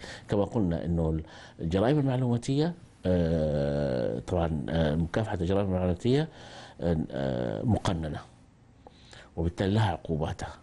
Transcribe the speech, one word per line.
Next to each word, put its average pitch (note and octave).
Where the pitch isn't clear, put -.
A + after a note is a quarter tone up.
كما G#2
قلنا E2+
إنه E2+
ال-، D#2+
الجرائم G2
المعلوماتية، C3+
آه، C#2+
طبعًا، D#2+
آه، D#2
مكافحة F#2+
الجرائم F#2+
المعلوماتية، F#2
آه، E2+
آه، B1
مقننة، E2+
وبالتالي F#2
لها G#2+
عقوباتها -